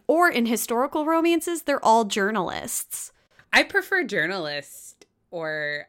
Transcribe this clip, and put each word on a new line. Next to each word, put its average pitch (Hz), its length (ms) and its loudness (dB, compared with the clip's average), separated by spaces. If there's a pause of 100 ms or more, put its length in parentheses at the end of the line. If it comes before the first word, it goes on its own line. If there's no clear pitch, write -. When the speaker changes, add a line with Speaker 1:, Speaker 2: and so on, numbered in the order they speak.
Speaker 1:
Or 339 220 4
in 240 180 2
historical 240 600 -2
romances, 330 560 0
they're 277 220 -2
all 226 200 6
journalists. - 1080 -4 (400)
Speaker 2:
I 240 100 6
prefer 370 420 0
journalist, 160 1040 -6 (240)
or 156 580 -4